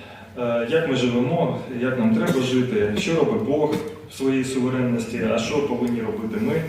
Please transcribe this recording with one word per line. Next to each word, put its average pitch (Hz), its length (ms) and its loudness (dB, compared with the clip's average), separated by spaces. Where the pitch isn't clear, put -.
е, 117 300 0
як 156 200 2
ми 131 60 2
живемо, 123 640 2
як 123 180 0
нам 110 160 4
треба 131 260 2
жити, 127 560 2
що 165 180 0
робить 120 260 2
Бог 151 340 0
в - 40 -20
своїй 131 300 0
суверенності, 123 760 -2
а 113 40 2
що - 300 0
повинні 120 340 -2
робити 107 400 -4
ми. 156 280 0